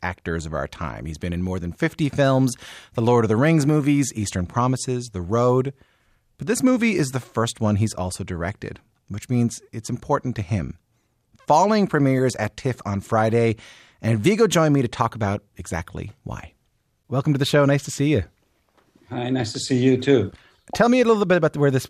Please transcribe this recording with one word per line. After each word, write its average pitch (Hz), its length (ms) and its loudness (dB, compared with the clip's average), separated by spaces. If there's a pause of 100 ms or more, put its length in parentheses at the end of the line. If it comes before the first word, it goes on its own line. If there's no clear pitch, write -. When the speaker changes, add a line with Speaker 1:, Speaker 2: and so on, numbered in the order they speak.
Speaker 1:
actors 85 420 -6
of 78 80 -10
our 71 140 -4
time. 64 400 -10
He's 78 120 -10
been 87 140 -6
in 87 80 -4
more 92 200 -4
than 85 100 -8
fifty 160 380 -4
films, 131 480 2 (380)
the - 60 -4
Lord 117 240 4
of 104 40 2
the 110 80 2
Rings 151 280 4
movies, 143 520 2
Eastern 98 280 -4
Promises, 123 680 -4
The 92 100 -8
Road. 127 500 0 (640)
But 139 120 -10
this 254 160 -2
movie 233 320 2
is 135 140 0
the 131 100 -4
first - 400 -4
one 107 160 2
he's 104 180 0
also 92 300 -8
directed, 87 560 -8 (260)
which - 240 -10
means 120 400 0
it's - 180 -12
important 123 460 -4
to 107 80 -6
him. 85 360 -6 (680)
Falling 196 400 4
premieres 131 540 2
at 107 160 -4
tiff 123 280 -6
on 98 160 -4
Friday, 113 540 2 (480)
and 113 160 0
Viggo 196 300 4
joined 156 260 4
me 139 80 2
to 117 60 0
talk - 260 -2
about 104 300 -4 (120)
exactly 85 540 -10 (140)
why. - 300 -14 (520)
Welcome 139 280 0
to 131 40 0
the 139 60 0
show. 143 200 4
Nice 139 200 2
to - 80 -10
see 143 160 0
you. 120 160 2 (840)
Speaker 2:
Hi, 123 180 -6
nice 127 240 -2
to 131 80 -8
see 131 160 -2
you 127 220 4
too. 127 340 2 (420)
Speaker 1:
Tell 226 140 4
me 254 140 6
a - 20 4
little 214 220 4
bit 180 100 4
about 160 220 2
where 143 120 4
this 131 200 0